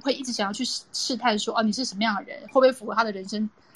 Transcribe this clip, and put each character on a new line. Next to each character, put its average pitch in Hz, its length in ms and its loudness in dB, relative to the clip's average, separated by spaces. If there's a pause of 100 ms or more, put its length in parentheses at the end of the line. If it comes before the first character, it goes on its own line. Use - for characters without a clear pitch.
会 277 120 0
一 254 80 -6
直 247 100 -6
想 220 140 -2
要 196 60 -2
去 233 140 -4
试-， - 260 -6
试 - 240 -4
探 220 240 2
说， 226 180 -2
哦， 226 60 4
你 214 80 2
是 247 140 -4
什 185 100 -8
么 196 80 -2
样 226 140 2
的 - 60 -4
人， - 240 -14
会 - 60 -10
不 269 60 6
会 262 100 10
符 254 160 -2
合 214 80 -4
他 214 80 4
的 220 120 0
人 190 140 -8
生， 214 220 -2 (260)